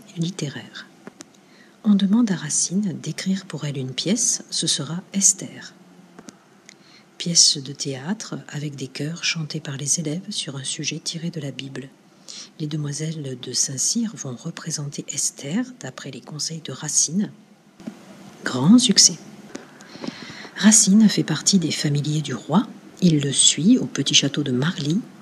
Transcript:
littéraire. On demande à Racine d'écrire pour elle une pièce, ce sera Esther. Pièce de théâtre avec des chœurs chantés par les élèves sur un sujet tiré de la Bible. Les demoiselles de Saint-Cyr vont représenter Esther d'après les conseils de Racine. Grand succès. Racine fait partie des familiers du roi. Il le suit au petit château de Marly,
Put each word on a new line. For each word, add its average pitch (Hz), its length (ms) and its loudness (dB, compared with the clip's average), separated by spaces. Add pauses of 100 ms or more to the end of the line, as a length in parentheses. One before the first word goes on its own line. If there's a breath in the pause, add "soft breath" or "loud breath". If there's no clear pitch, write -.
(180)
littéraire. 160 720 -6 (960 soft breath)
On 214 100 6
demande 196 380 4
à 180 40 0
Racine 160 680 -2
d'écrire 190 420 -4
pour 131 200 -8
elle 147 120 -4
une 131 160 -6
pièce, - 560 0
ce - 160 -4
sera 160 380 -2 (100)
Esther. - 640 0 (1400 loud breath)
Pièce - 380 4
de 139 140 -10
théâtre 143 640 -6 (140)
avec 147 260 -8
des 135 120 -8
chœurs 147 360 -6
chantés 160 380 -4
par 143 160 -8
les 147 240 -2
élèves 160 280 -4
sur 143 280 -8
un 135 60 -10
sujet 151 380 -6
tiré 170 280 -6
de 160 100 -8
la 139 120 -8
Bible. 135 360 -10 (720 loud breath)
Les 156 80 -6
demoiselles 151 720 -6
de 127 120 -12
Saint-Cyr 143 640 -2
vont 135 200 -8
représenter 147 720 -8
Esther 151 560 -4 (160)
d'après 135 320 -12
les 123 80 -12
conseils 156 420 -8
de 135 120 -10
Racine. 151 580 0 (1120)
Grand 151 360 6
succès. - 380 6 (1400 loud breath)
Racine 208 500 8
fait 165 160 4
partie - 340 2
des 160 140 2
familiers 151 500 0
du 139 120 -6
roi. 156 340 0 (340)
Il 160 200 6
le 139 100 0
suit 180 460 6
au 156 80 0
petit - 280 -2
château - 300 2
de 135 80 -2
Marly, 151 480 0 (220)